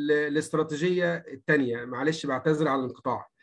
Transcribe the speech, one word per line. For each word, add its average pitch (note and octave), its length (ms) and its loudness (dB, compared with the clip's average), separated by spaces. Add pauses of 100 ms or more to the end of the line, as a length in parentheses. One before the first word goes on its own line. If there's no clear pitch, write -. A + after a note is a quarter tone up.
للاستراتيجية D#3 1080 0
التانية. C#3 680 0
معلش C#3 400 -2
بعتذر D3+ 420 2
على C3+ 120 2
الانقطاع. B2 500 -4 (140)